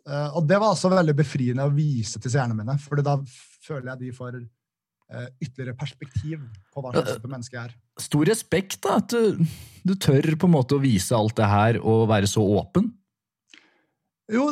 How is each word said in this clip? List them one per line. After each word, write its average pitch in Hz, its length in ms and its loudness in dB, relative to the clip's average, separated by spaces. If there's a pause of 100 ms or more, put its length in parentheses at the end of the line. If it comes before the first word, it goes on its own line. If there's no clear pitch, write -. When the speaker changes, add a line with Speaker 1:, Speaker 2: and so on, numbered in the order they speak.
Speaker 1:
Eh, 147 320 -4
og 170 100 0
det 185 140 4
var 214 140 2
også 185 180 2
veldig 165 240 4
befriende 135 480 0
å 143 80 0
vise 139 480 -2
til 127 100 -6
seerne 123 260 0
mine, 120 220 -4
fordi 143 300 -2
da 143 80 2 (480)
føler 131 300 -10
jeg 127 60 -16
de 127 120 -10
får, 123 240 -12
eh, - 880 -18 (140)
ytterligere 127 400 -10
perspektiv 147 640 -10 (240)
på 135 160 -12
hva 123 80 -10
slags - 160 0
Speaker 2:
Ja, - 80 -6
Speaker 1:
type 120 160 -12
menneske 123 240 -12
jeg 117 140 -12
er. - 40 -20 (300)
Speaker 2:
stor 151 240 2
respekt 190 560 -4
da, - 160 2
at - 80 -4
du, 226 320 0 (420)
du 185 140 0
tør 151 400 4
på 156 80 0
en 170 160 6
måte 123 160 0
å 139 80 0
vise 120 320 2
alt 107 240 0
det 104 80 4
her 104 320 4
og 110 320 2
være 98 160 2
så 110 160 2 (160)
åpen. 202 320 -2 (1400)
Speaker 1:
Jo, 254 200 2